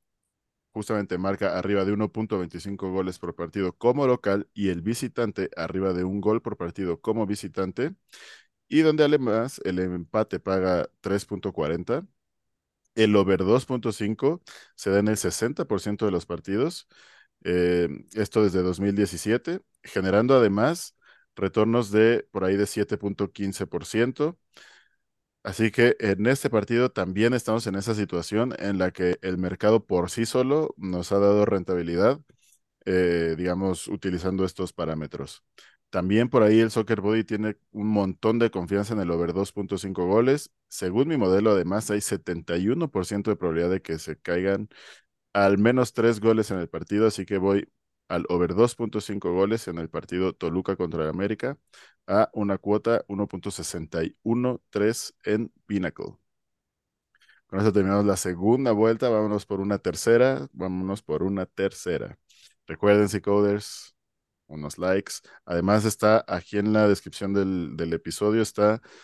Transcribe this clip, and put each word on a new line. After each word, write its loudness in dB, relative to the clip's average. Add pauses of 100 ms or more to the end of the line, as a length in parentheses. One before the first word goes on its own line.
(720)
justamente -4
marca -2
arriba 0
de 0
uno -2
punto -4
veinticinco -8
goles -4
por -10
partido -4
como 2
local 0
y -2
el -2
visitante -4
arriba -2
de -2
un -4
gol 0
por -8
partido -6
como -2
visitante, -6 (760)
y 4
donde 4
además 0
el -2
empate -2
paga 0 (120)
tres -2
punto -6
cuarenta, -4 (880)
el 4
over 4
dos 2
punto -4
cinco -2 (340)
se -4
da 4
en 2
el 2
sesenta -2
por -2
ciento -4
de 0
los -2
partidos, -4 (560)
eh, 2 (260)
esto 0
desde 2
dos -2
mil 0
diecisiete, -2 (200)
generando 2
además 2 (400)
retornos 0
de 4
por -4
ahí 2
de 2
siete -4
punto -4
quince -6
por -8
ciento. -2 (1040)
Así 0
que 4
en 0
este 0
partido 0
también 0
estamos -2
en -4
esa -2
situación -2
en -4
la 0
que -2
el -4
mercado 0
por 0
sí -4
solo -2
nos -6
ha 4
dado 4
rentabilidad, 0 (640)
eh, 0
digamos, -2
utilizando -2
estos -6
parámetros. -8 (460)
También 2
por 4
ahí 8
el 4
Soccer -2
Body 0
tiene -4 (160)
un -4
montón 0
de 2
confianza -2
en -2
el -2
over 0
dos -2
punto -6
cinco -4
goles. 2 (180)
Según -2
mi -2
modelo, 4
además, 0
hay 0
setenta -4
y 0
uno -2
por -4
ciento -4
de 0
probabilidad 0
de -2
que -6
se -10
caigan -2 (640)
al 4
menos 4
tres 2
goles 2
en -4
el -6
partido, 0
así 0
que -2
voy 2 (400)
al -2
over 2
dos 2
punto -4
cinco -4
goles 0
en -8
el -8
partido -4
Toluca -2
contra -2
el -2
América -4 (520)
a 2
una -2
cuota 0
uno -6
punto -10
sesenta -8
y -6
uno -2 (100)
tres -2 (100)
en -2 (140)
Pinnacle. -6 (1300)
Con -4
eso 4
terminamos 2
la 2
segunda 0
vuelta, 2
vámonos 0
por -4
una -2
tercera, 2
vámonos -6
por -4
una -2
tercera. -4 (480)
Recuerden, 4
Seacoders, 0 (540)
unos -12
likes. 0 (320)
Además 2
está 2
aquí -4
en 0
la 6
descripción -2
del, -2
del -4
episodio, -2
está, 2 (220)